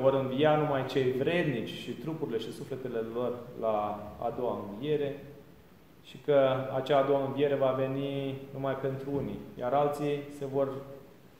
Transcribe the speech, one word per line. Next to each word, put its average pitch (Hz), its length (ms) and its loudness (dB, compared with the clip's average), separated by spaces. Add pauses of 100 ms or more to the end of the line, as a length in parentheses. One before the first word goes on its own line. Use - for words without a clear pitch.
vor 135 140 6
învia 135 420 4
numai 139 300 2
cei 127 260 2
vrednici 143 560 0
și - 220 -10
trupurile 123 480 -4
și 120 140 -6
sufletele 127 460 -8 (160)
lor 120 240 -2 (220)
la 104 600 -2
a 120 180 -2
doua 110 200 -2 (120)
înviere 139 540 -2 (800)
și - 140 -18
că 131 580 4
acea 135 240 4
a 135 80 6
doua 139 180 4
înviere 139 300 2
va 131 180 4
veni 139 640 -2 (180)
numai 135 240 -2
pentru 135 380 -4
unii, 104 240 -4 (200)
iar 123 140 -2
alții 143 480 2 (180)
se 143 80 -6
vor 135 260 0 (680)